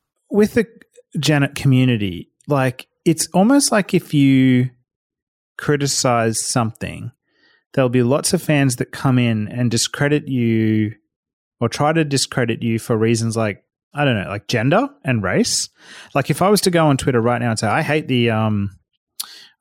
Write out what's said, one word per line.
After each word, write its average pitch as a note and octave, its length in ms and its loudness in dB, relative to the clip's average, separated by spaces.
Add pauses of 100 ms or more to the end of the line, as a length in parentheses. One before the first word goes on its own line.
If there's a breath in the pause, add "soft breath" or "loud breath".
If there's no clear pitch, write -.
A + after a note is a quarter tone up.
(300)
With G#3 240 2
the A3+ 120 2 (520)
Janet C#3+ 360 0
community, A#2+ 760 0 (160)
like, C3 400 -2 (180)
it's D#3+ 300 0
almost C4 380 4
like G3+ 220 0
if - 180 -2
you C3 580 4 (840)
criticize B2+ 840 0
something, A2 720 -6 (600)
there'll C3 160 2
be B2 140 2
lots B2 300 0
of F3+ 100 -2
fans C#3 340 2
that - 160 -8
come B2+ 260 0
in A2 300 0
and B2 220 -2
discredit C#3+ 580 -2
you A2 640 0 (680)
or A#2 80 0
try D3 240 0
to D#3+ 120 0
discredit B2+ 580 -2
you A2+ 160 -2
for A2+ 180 -2
reasons A2+ 400 0
like, G#2+ 280 -4 (300)
I D3 100 -2
don't A2+ 180 0
know, D2+ 60 -10
like G2+ 200 -10
gender D3 400 0 (160)
and A#2+ 180 -2
race. A#2+ 480 -2 (440 loud breath)
Like C#3+ 160 -2
if D3+ 120 -2
I F#3+ 80 4
was G3+ 120 4
to F#3+ 80 0
go E3 160 2
on C#3 100 4
Twitter B2 240 0
right A#2+ 200 0
now A#2+ 100 -2
and A2 80 -4
say, A2 80 -2
"I B2 160 0
hate D3+ 240 -2
the, A#2+ 240 0
um, G#2+ 400 -2 (920 loud breath)